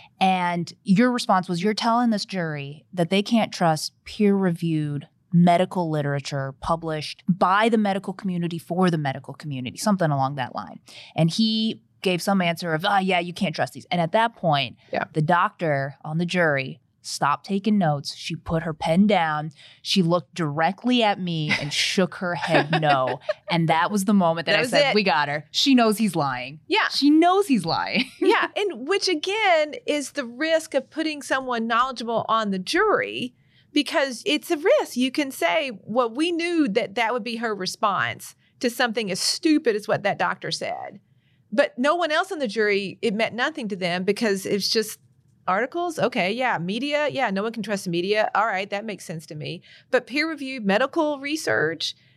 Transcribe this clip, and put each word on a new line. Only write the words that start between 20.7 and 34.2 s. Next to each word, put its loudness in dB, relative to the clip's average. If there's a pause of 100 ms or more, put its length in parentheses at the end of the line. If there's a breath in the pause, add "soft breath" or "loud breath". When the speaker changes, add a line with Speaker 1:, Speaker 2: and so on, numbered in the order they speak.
Speaker 1:
at 2
me -2
and -8
Speaker 2:
<laughs> -
Speaker 1:
shook 0
her -6
head 0
no. 2 (300 loud breath)
And 2
that 2
was -2
the 2
moment 2
that 0
Speaker 2:
That 4
Speaker 1:
I 2
Speaker 2:
was 0
Speaker 1:
said, 4
Speaker 2:
it. 2
Speaker 1:
"We 4
got 2
her. -4
She 4
knows 6
he's 0
lying." -4
Speaker 2:
Yeah. 2
Speaker 1:
She 2
knows 6
he's 2
lying. -2 (100)
<laughs> -20
Speaker 2:
Yeah, 2
and -4
which 0
again 0 (120)
is -2
the -6
risk -2
of -2
putting -4
someone -2
knowledgeable 0
on 0
the -2
jury, 0 (400 soft breath)
because 0